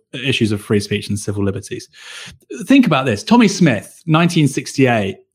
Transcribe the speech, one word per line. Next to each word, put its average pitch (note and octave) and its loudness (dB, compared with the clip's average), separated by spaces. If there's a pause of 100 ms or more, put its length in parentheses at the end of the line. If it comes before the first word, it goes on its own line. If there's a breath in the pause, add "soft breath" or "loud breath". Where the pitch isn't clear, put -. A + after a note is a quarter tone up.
(120)
issues B2 -2
of G2+ -6
free G#2+ 0
speech G#2 -6
and G2+ -4
civil G2+ -6
liberties. F#2+ -8 (760 loud breath)
Think C4+ 6
about C#3 0
this. G#2+ -2
Tommy A3+ 4
Smith, B2 0
nineteen D#3+ 2
sixty-eight, A#2 0 (180)